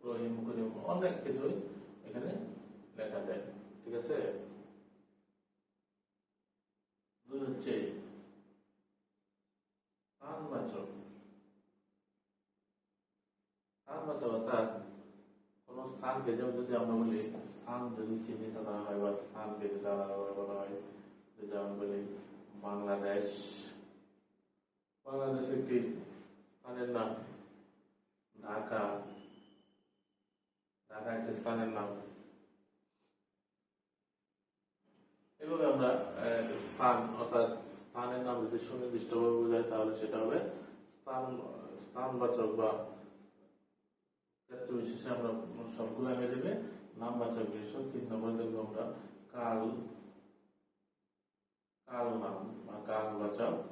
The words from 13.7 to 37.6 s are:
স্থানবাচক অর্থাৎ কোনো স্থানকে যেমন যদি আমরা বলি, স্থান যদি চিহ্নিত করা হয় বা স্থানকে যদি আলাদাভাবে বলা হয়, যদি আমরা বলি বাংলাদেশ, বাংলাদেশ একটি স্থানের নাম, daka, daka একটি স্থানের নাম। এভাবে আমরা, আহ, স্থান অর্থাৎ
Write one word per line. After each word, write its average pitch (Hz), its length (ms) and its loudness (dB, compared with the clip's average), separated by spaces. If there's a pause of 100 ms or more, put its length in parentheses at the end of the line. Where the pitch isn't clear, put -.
স্থানবাচক - 580 -2
অর্থাৎ 113 300 4 (1000)
কোনো 127 160 -8 (100)
স্থানকে 131 460 0
যেমন 127 220 2
যদি 123 200 0
আমরা 113 200 4
বলি, 110 200 4 (340)
স্থান 123 260 -6 (180)
যদি 110 160 0 (100)
চিহ্নিত 110 320 -4 (100)
করা 104 180 -2
হয় 101 180 0
বা 104 80 4 (120)
স্থানকে 107 420 -6 (100)
যদি 101 180 -2
আলাদাভাবে 98 480 0
বলা 101 200 -2
হয়, 98 160 -4 (600)
যদি 101 260 -6
আমরা 101 180 -2
বলি 101 200 0 (680)
বাংলাদেশ, 101 600 2 (1800)
বাংলাদেশ 135 400 2 (120)
একটি 123 200 4 (760)
স্থানের 123 420 -4
নাম, 113 140 2 (1300)
daka, 110 380 0 (2000)
daka 113 280 -4
একটি 113 220 0
স্থানের 113 380 2
নাম। 104 100 -2 (3500)
এভাবে - 300 4
আমরা, 127 200 6
আহ, 117 520 2 (240)
স্থান 123 280 8 (240)
অর্থাৎ 117 280 6 (380)